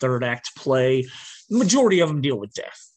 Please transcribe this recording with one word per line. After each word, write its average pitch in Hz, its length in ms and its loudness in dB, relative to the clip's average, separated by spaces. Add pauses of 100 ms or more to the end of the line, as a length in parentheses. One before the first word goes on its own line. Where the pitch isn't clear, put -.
third 127 220 0
act - 340 -6
play. 131 500 0 (420)
The 214 100 0
majority 214 400 4
of 165 100 2
them 147 120 -2
deal 131 180 0
with 104 160 -12
death. - 420 -16